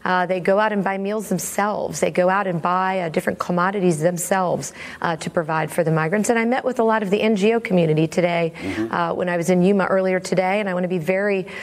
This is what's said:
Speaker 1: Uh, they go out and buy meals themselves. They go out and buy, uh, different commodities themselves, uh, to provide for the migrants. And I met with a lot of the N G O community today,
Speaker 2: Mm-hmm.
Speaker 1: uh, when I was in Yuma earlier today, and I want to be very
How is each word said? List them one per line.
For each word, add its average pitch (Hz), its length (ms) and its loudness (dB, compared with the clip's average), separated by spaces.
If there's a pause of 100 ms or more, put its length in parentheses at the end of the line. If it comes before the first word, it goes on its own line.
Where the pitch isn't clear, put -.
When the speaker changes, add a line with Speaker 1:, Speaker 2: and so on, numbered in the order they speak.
Speaker 1:
Uh, 185 220 2
they 185 140 -2
go 190 180 2
out 214 160 2
and 202 100 0
buy 196 140 -2
meals 196 320 -4
themselves. 196 680 -2
They 175 100 0
go 180 180 2
out 190 200 2
and 170 120 -2
buy, 185 420 0
uh, 165 80 -4
different 185 280 -4
commodities 180 640 0
themselves, 170 760 0 (280)
uh, 170 160 -2
to - 120 -8
provide 160 420 -2
for 175 120 0
the 160 80 2
migrants. 160 380 2
And 233 80 4
I 226 80 2
met 247 200 0
with 247 140 -4
a 226 40 4
lot 220 200 2
of 190 60 -4
the 208 120 2
N 220 140 2
G 208 180 4
O 233 60 2
community 160 480 2
today, 170 520 0
Speaker 2:
Mm-hmm. - 340 -4
Speaker 1:
uh, 170 200 0
when 180 160 -2
I 175 80 -2
was 170 120 -2
in 180 120 6
Yuma 190 240 4
earlier 190 340 2
today, 185 400 0
and 202 100 -4
I 180 40 -2
want 180 100 -2
to 175 60 -2
be 185 80 -2
very 185 480 0 (180)